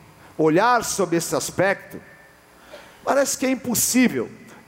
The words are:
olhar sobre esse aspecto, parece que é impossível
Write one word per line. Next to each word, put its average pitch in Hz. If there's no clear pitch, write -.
olhar 202
sobre 170
esse 160
aspecto, -
parece 269
que 277
é 262
impossível 233